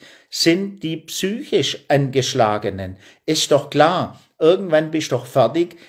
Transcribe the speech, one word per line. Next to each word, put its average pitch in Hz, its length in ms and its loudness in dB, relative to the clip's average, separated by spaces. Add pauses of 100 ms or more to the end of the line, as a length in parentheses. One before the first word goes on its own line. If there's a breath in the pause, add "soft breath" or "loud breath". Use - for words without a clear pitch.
(280 loud breath)
sind 185 540 -2
die 160 140 -6
psychisch 196 880 -4
Angeschlagenen. 110 1120 0 (300 soft breath)
Ist 156 260 -2
doch - 180 2
klar, 151 500 0 (200 loud breath)
irgendwann 165 500 2
bist 156 220 -4
du 127 40 2
doch 120 100 -8
fertig, 147 500 0 (120)